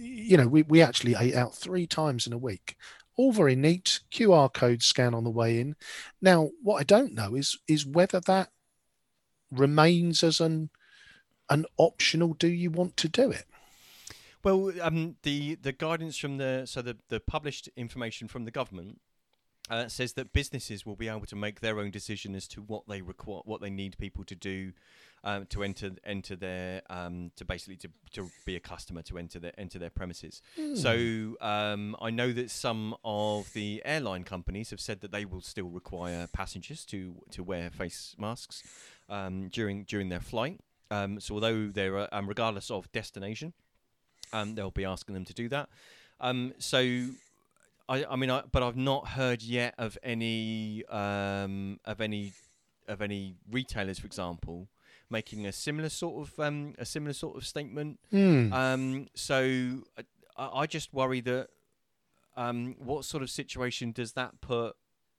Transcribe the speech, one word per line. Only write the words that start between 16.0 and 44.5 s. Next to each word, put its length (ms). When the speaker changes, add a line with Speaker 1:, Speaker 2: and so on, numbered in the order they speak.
Speaker 2:
from 200
the, 300
so 140
the, 160
the 100
published 580
information 520
from 160
the 80
government, 480
uh, 200
says 260
that 180
businesses 540
will 100
be 120
able 180
to 100
make 240
their 200
own 100
decision 460
as 120
to 140
what 260
they 140
require, 420
what 160
they 80
need 300
people 260
to 100
do, 380
um, 220
to 160
enter, 280
enter 320
their, 520
um, 480
to 80
basically 320
to, 140
to 180
be 100
a 40
customer, 420
to 160
enter 200
their, 200
enter 200
their 120
premises. 500
Speaker 1:
Hmm. 200
Speaker 2:
So, 680
um, 580
I 100
know 220
that 180
some 440
of 480
the 320
airline 400
companies 460
have 100
said 200
that 120
they 140
will 160
still 260
require 640
passengers 540
to, 300
to 100
wear 260
face 480
masks, 460
um, 380
during, 360
during 240
their 120
flight. 400
Um, 300
so 140
although 320
they're, 320
uh, 140
um, 140
regardless 440
of 220
destination, 600
um, 220